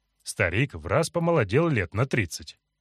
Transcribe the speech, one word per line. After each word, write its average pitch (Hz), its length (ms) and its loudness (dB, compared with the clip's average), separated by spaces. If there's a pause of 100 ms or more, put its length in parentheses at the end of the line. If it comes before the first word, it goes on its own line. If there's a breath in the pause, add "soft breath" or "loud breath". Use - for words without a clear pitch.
(220)
Старик 101 520 -2
враз 95 360 0
помолодел 165 580 2
лет 107 260 -2
на 117 120 2
тридцать. - 520 -4 (220)